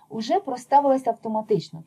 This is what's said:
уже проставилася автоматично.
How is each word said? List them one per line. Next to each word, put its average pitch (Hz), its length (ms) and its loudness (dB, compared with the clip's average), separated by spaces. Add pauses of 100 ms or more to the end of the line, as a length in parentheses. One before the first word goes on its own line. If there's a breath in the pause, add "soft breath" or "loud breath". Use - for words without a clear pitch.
уже 240 320 -2
проставилася 269 720 2
автоматично. 214 760 -4